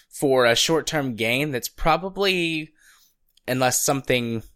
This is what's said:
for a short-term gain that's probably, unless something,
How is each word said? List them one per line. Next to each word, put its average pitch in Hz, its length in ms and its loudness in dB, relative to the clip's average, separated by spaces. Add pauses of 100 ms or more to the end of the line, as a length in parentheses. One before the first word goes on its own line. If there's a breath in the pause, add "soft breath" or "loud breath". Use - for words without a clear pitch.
(100)
for 131 360 2
a 117 100 4
short-term 147 580 0
gain 123 380 -2
that's 117 160 -6
probably, 170 1040 -2 (760 soft breath)
unless 127 380 0
something, 123 580 0 (140)